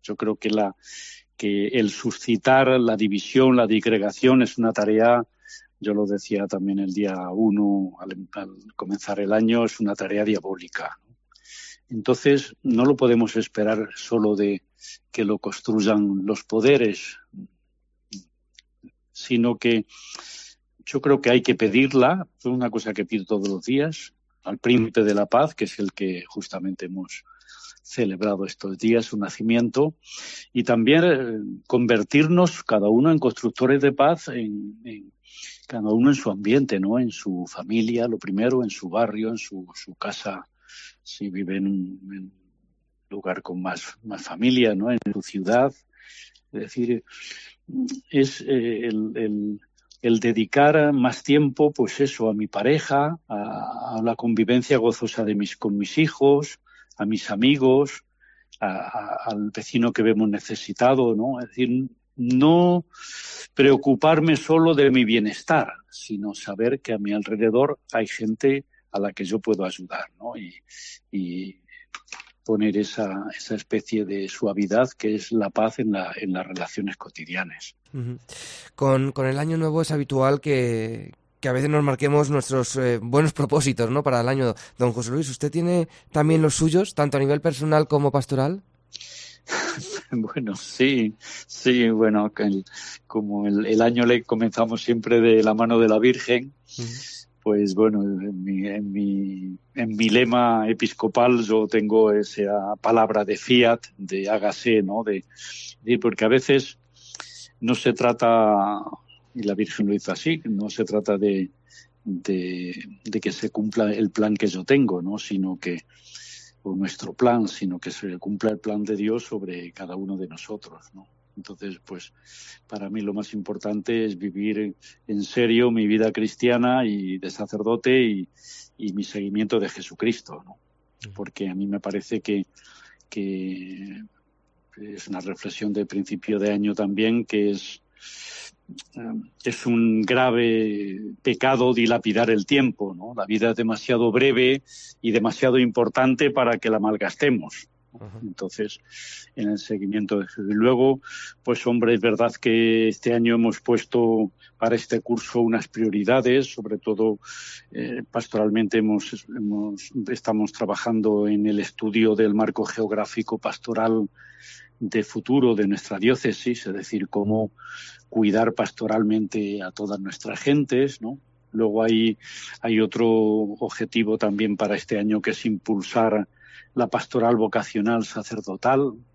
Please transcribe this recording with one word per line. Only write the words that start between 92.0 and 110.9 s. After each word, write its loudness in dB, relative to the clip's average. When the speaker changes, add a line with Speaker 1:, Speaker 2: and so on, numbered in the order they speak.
Speaker 1:
que -6
el, 0
como -4
el, 2
el 4
año 4
le 4
comenzamos 0
siempre 2
de 8
la 4
mano 2
de 6
la 4
Virgen, 2
Speaker 2:
Ujú. -8
Speaker 1:
pues 0
bueno, 4
en -4
mi, -4
en -6
mi, -4
en -4
mi 2
lema 2
episcopal 2
yo 2
tengo 4
esa -2
palabra 2
de -2
fiat, 4
de -6
hágase, 0
¿no? -4
De, -4
de, 0
porque -2
a 4
veces 2
no 0
se 0
trata, 2
y -10
la 0
Virgen -2
lo 2
hizo -4
así, -4
no -4
se -2
trata 0